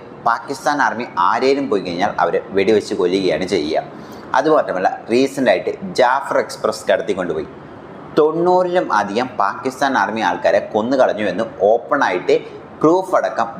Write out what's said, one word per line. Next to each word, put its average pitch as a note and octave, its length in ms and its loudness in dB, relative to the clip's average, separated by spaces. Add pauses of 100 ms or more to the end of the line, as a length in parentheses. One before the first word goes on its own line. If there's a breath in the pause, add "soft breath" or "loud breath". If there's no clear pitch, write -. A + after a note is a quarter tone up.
(300)
പാകിസ്ഥാൻ C#3+ 480 -2 (100)
ആർമി A2+ 180 -4 (220)
ആരേലും C3 420 2
പോയി G2+ 180 0
കഴിഞ്ഞാൽ F2 260 0 (100)
അവരെ E2+ 160 2 (180)
വെടിവെച്ച് G2+ 440 4
കൊല്ലുകയാണ് F2+ 520 2
ചെയ്യുക. D2+ 300 0 (560 loud breath)
അതുമാത്രമല്ല, B2+ 500 2 (220)
റീസെൻ്റായിട്ട് A#2+ 600 2 (280)
ജാഫർ C3 460 2
എക്സ്പ്രസ് - 440 -4
കടത്തിക്കൊണ്ടുപോയി F2+ 600 -2 (680)
തൊണ്ണൂറിലും F3 680 2 (140)
അധികം G#2 280 -2 (120)
പാകിസ്ഥാൻ B2+ 640 -2
ആർമി G#2 260 -2
ആൾക്കാരെ F2+ 320 2 (140)
കൊന്നു A2+ 260 0
കളഞ്ഞു G#2 320 2
എന്ന് G2 120 -4 (280)
ഓപ്പണായിട്ട് A#2+ 640 0 (460 loud breath)
പ്രൂഫ് E3+ 360 2
അടക്കം G#2 300 -2 (120)